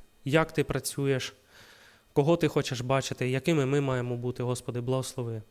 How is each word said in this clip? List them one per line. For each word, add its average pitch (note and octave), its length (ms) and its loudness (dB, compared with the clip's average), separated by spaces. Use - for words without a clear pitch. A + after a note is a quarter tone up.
як D#3+ 280 2
Ти C#3+ 120 0
працюєш, C3+ 720 -2
кого D3+ 240 4
Ти D#3 120 2
хочеш C3 320 -2
бачити, B2+ 500 0
якими C3+ 360 2
ми C#3+ 140 2
маємо B2 360 0
бути, B2 260 -4
Господи, A#2+ 380 -2
благослови. A#2+ 720 -2